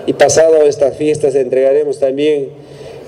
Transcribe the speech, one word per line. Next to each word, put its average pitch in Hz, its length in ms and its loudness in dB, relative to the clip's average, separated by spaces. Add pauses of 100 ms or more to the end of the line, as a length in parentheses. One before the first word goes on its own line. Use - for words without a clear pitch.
y - 60 -4
pasado 156 520 4
estas 135 340 0
fiestas 151 380 -2
entregaremos 135 640 0
también, 139 680 -4 (420)